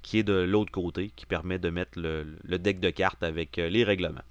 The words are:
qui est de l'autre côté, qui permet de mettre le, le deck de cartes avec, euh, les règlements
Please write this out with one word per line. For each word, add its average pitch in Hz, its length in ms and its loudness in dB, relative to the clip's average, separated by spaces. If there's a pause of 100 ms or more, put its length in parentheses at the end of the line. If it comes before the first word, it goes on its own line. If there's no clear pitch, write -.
qui - 180 0
est 107 40 4
de 101 80 2
l'autre 95 400 4
côté, 92 420 -4
qui - 120 -20
permet 90 340 -2
de 87 100 0
mettre 87 300 -4
le, 80 260 -4 (160)
le 90 160 -4
deck 92 220 0
de 90 100 2
cartes 92 320 0
avec, 82 380 -4
euh, 82 80 0
les 110 160 2
règlements 90 480 0